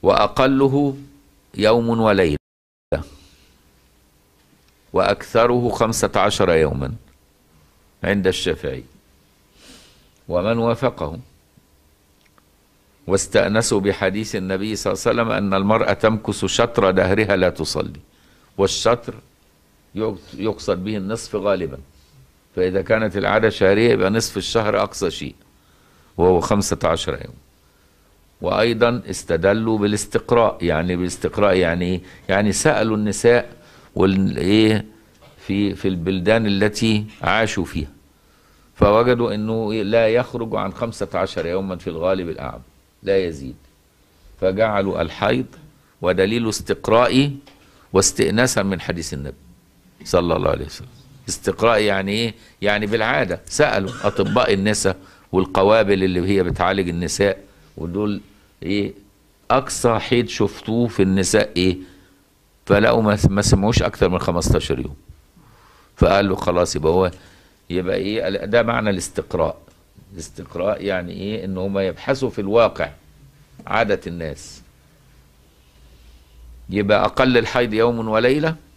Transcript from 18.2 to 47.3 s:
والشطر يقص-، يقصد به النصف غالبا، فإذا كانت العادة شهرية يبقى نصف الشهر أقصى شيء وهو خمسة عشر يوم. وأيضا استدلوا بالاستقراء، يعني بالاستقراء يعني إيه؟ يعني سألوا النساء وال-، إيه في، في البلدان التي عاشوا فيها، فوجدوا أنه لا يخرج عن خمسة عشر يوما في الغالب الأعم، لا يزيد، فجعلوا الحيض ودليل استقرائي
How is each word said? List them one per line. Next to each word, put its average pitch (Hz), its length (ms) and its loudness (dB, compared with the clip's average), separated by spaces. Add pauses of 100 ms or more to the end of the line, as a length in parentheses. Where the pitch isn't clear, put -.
والشطر 117 560 0 (840)
يقص-، 104 420 -6
يقصد 98 460 -4
به 107 140 -6
النصف 101 380 -8
غالبا، 90 420 -2 (800)
فإذا 92 260 0
كانت 107 360 0
العادة 104 320 2
شهرية 104 420 4
يبقى 98 180 2
نصف 110 280 -2
الشهر 104 460 0
أقصى 95 280 -4
شيء - 240 -12 (800)
وهو 87 220 6
خمسة 95 440 0
عشر 82 300 0
يوم. - 220 -12 (1040)
وأيضا 113 680 2
استدلوا 104 680 0
بالاستقراء، 104 840 0
يعني 85 340 0
بالاستقراء 90 600 0
يعني 87 300 0
إيه؟ 90 160 -2 (280)
يعني 101 220 2
سألوا 110 460 0
النساء 107 580 2 (400)
وال-، 95 420 2
إيه 107 480 4 (600)
في، 98 280 -2
في 98 120 -4
البلدان 95 580 0
التي 104 600 0 (160)
عاشوا 104 440 0
فيها، 69 240 -8 (840)
فوجدوا 117 580 2
أنه 107 400 -4
لا 110 340 2
يخرج 117 480 -2
عن 101 180 -4
خمسة 113 400 -6
عشر 90 320 -4
يوما 92 300 -4
في 90 140 -10
الغالب 87 400 -2
الأعم، 62 300 -10 (440)
لا 98 220 2
يزيد، 69 300 -8 (840)
فجعلوا 98 600 0
الحيض 113 440 -2 (560)
ودليل 107 480 2
استقرائي 123 840 2 (580)